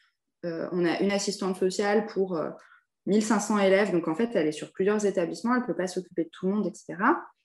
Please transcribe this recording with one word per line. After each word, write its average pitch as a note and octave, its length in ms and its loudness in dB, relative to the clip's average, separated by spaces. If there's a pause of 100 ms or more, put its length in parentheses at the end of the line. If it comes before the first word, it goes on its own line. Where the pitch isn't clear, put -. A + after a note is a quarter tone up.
(460)
euh, E3 260 -6
on F3 140 0
a D#3+ 160 0
une G3 100 2
assistante G3 460 -2
sociale G#3 500 2
pour, F#3 300 -2
euh, G#2 120 -2 (560)
mille G#3+ 180 4
cinq G#3+ 160 2
cents G#3 180 0
élèves, G3 340 4
donc E3+ 160 0
en D#3+ 80 0
fait, A#3 200 0
elle D#3 120 2
est D3+ 40 0
sur D3+ 200 -10
plusieurs G#3 340 0
établissements, F#3 500 -2
elle B3 100 0
peut E3+ 100 -4
pas F#3 120 -4
s'occuper F3+ 380 -4
de D#3+ 60 -18
tout - 160 -6
le F#3+ 60 0
monde, G#3 140 0
et E3+ 80 -6
cetera. G#3 440 0 (260)